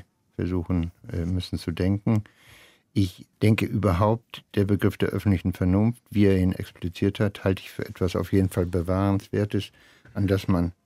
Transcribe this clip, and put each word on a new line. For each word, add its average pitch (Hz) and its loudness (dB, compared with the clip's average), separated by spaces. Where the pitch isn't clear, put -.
versuchen, 87 -2
äh, 87 -4
müssen 90 -4
zu - -6
denken. 101 0
Ich 95 -2
denke 104 4
überhaupt, 104 0
der 101 2
Begriff 101 0
der - 0
öffentlichen 95 0
Vernunft, 101 0
wie 104 4
er 98 6
ihn 92 2
expliziert - -4
hat, 101 -2
halte 95 0
ich - -18
für - -10
etwas 95 -4
auf 92 -4
jeden 95 4
Fall 90 0
Bewahrenswertes, 98 -2
an 101 -2
das 95 0
man 87 2